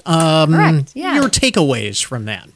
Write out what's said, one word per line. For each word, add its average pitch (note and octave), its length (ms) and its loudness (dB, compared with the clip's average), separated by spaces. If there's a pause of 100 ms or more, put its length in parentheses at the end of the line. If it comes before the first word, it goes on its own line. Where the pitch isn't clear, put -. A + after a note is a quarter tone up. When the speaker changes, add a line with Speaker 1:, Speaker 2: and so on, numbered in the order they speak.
Speaker 1:
Um, D#3+ 480 2
Speaker 2:
Correct, D#3+ 400 2
yeah. D#4+ 220 -4
Speaker 1:
your C#4 140 2
takeaways C3 720 -2
from A#2 220 -8
that. G2+ 300 -10